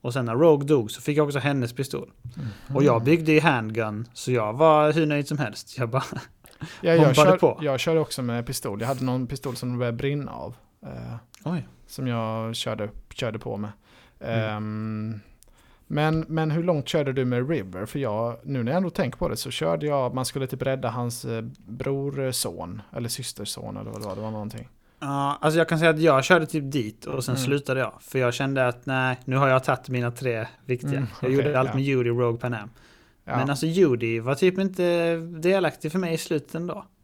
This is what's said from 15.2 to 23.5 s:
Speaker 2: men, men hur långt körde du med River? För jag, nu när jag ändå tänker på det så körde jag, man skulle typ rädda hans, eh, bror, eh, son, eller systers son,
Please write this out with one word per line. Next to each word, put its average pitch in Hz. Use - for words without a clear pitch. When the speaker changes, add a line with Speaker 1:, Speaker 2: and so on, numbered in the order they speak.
Speaker 2:
men, 156
men 160
hur 170
långt 160
körde 139
du 131
med 123
River? 95
För -
jag, 117
nu 131
när 120
jag 170
ändå 185
tänker 160
på 175
det 117
så 127
körde 160
jag, 135
man 127
skulle 135
typ 135
rädda 131
hans, 120
eh, 113
bror, 139
eh, 131
son, 95
eller 120
systers -
son, 107